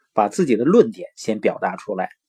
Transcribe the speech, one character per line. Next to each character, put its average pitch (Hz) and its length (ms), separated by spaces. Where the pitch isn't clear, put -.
把 104 140
自 180 180
己 120 100
的 117 80
论 180 260
点 - 260
先 107 220
表 - 200
达 92 180
出 - 180
来。 90 160